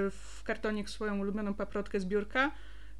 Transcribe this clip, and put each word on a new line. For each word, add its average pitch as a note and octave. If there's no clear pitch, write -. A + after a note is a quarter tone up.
w -
kartonik G#3+
swoją G#3
ulubioną G3+
paprotkę G3+
z F#3+
biurka G#3